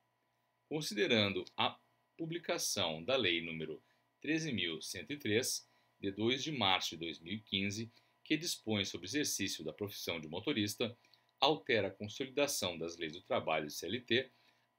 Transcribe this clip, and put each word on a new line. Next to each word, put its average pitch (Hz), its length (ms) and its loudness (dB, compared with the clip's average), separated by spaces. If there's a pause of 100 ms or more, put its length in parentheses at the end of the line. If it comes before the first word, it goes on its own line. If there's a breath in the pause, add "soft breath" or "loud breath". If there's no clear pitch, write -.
(680)
Considerando 135 760 2 (100)
a 120 240 0 (380)
publicação 160 840 -2
da 123 120 2
Lei 90 260 4
número 80 400 -6 (380 soft breath)
treze 156 320 0
mil 87 300 -2
cento - 300 -8
e 147 60 -6
três, 113 500 0 (320 soft breath)
de 98 120 -2
dois 120 320 2
de 156 80 -2
março 95 400 4
de 85 60 -6
dois 80 220 -6
mil 82 140 -8
e 110 60 -2
quinze, 101 520 -2 (320 soft breath)
que 156 140 2
dispõe 110 480 0
sobre - 220 -6
o - 20 -8
exercício 104 540 -2
da 76 100 -4
profissão 95 460 -4
de 76 80 -10
motorista, 107 720 -2 (420 soft breath)
altera 135 480 4
a 92 40 -6
consolidação 123 840 -2
das 82 200 -4
leis 80 160 -4
do 90 80 -12
trabalho 80 480 0
C - 180 -8
L 117 140 -2
T, 123 280 0 (500 soft breath)